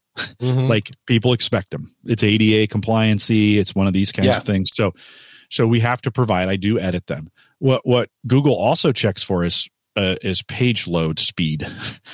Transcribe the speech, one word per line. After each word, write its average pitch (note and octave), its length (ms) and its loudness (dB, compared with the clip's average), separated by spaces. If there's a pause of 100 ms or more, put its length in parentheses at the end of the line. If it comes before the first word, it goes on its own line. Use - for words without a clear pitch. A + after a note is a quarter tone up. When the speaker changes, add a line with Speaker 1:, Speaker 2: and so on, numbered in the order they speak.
(180)
Speaker 1:
Mm-hmm. B2+ 500 -2
Speaker 2:
Like, A2 220 0 (160)
people B2 260 2
expect - 380 -2
them. D2+ 240 -10 (100)
It's A#2 200 -2
A G#2 120 4
D G#2+ 200 4
A G#2+ 100 2
compliancy. G#2+ 920 2
It's F#2+ 180 -2
one G2 100 2
of F#2+ 60 2
these F#2+ 200 0
kinds A2 140 0
Speaker 1:
Yeah. B2 120 4
Speaker 2:
of - 40 -8
things. F#2+ 320 -2
So, G2+ 180 -2 (560)
so - 180 0
we A2+ 140 4
have A#2+ 220 0
to C3+ 80 -4
provide. G2+ 380 0
I G2 80 0
do G2+ 220 0
edit F2+ 280 -4
them. D#2 240 -10 (280)
What, C3 280 2
what B2 220 2 (180)
Google C#3 280 4
also C3 380 2
checks G#2 300 -2
for F2+ 220 -2
is, - 240 -4 (280)
uh, F#2+ 260 0
is F#2 200 -4
page - 440 -2
load D#2+ 320 -2
speed. D#2 540 -4
<laughs> - 40 -16 (380)